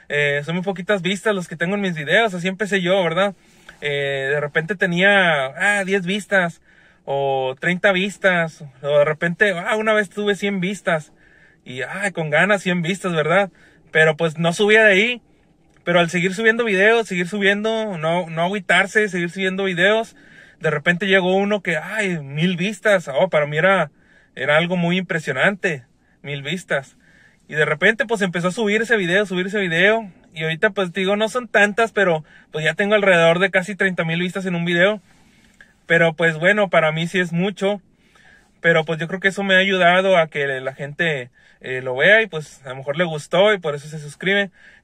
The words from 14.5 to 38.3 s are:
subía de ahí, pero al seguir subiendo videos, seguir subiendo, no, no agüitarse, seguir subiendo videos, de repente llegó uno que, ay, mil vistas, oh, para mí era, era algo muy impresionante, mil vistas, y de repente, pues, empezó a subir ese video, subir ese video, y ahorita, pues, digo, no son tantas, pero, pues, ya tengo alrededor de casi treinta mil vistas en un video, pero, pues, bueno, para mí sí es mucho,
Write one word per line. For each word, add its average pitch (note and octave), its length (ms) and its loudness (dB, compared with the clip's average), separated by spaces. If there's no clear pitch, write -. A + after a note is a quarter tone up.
subía G#3+ 320 4
de G#3 80 8
ahí, A3+ 300 0
pero F3 160 2
al E3+ 100 2
seguir F3+ 240 -2
subiendo A3+ 300 2
videos, G#3+ 420 2
seguir F3+ 220 -4
subiendo, G#3 680 -2
no, E3 320 -2
no E3 140 -4
agüitarse, G3 640 0
seguir F3 220 -4
subiendo F#3+ 340 -4
videos, G3 520 0
de D#3+ 80 -2
repente E3+ 380 0
llegó F#3+ 280 2
uno G3+ 280 0
que, E3 160 -4
ay, F#3+ 400 -4
mil D#3 400 -2
vistas, G3 500 0
oh, D#3+ 220 0
para D3 160 2
mí D3 100 -4
era, F3+ 340 2
era C#3+ 240 2
algo F3 180 0
muy F3 220 0
impresionante, E3 840 -2
mil C#3+ 220 -10
vistas, D3+ 560 -6
y C#3+ 60 -12
de D3+ 100 2
repente, F3+ 400 2
pues, G#3+ 160 -4
empezó F3+ 280 -2
a F3+ 40 -4
subir G#3+ 300 0
ese A3+ 160 0
video, F#3+ 260 0
subir F#3 220 -4
ese G3+ 140 -4
video, F#3+ 520 0
y D#3+ 80 -10
ahorita, D#3+ 280 0
pues, F#3+ 220 -4
digo, G3 240 -2
no G#3+ 140 0
son B3 180 -6
tantas, G#3 440 2
pero, F3 300 2
pues, D#3 160 -4
ya D#3 80 0
tengo G#3 200 2
alrededor F3 440 4
de F#3 120 2
casi F#3+ 240 -2
treinta F#3 300 -2
mil E3 160 -2
vistas F#3 240 -4
en F3+ 120 -4
un E3+ 100 -4
video, F3+ 340 2
pero, E3 260 4
pues, E3 240 0
bueno, G3 320 2
para D#3+ 240 2
mí D#3+ 140 -2
sí F#3 120 -4
es F3+ 140 -2
mucho, G3 480 -2